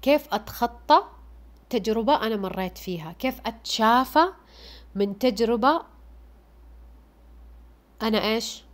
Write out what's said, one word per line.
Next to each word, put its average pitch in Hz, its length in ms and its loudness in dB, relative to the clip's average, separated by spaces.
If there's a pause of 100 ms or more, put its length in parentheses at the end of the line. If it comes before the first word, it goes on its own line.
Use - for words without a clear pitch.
كيف 294 320 0
أتخطى 240 680 2 (680)
تجربة 220 460 0
أنا 220 200 -2
مريت 190 420 -6
فيها؟ 165 340 -10
كيف 254 340 -6
أتشافى 240 800 2 (680)
من 202 240 -2
تجربة 240 640 0 (2250)
أنا 220 220 0
إيش؟ 220 400 -4 (100)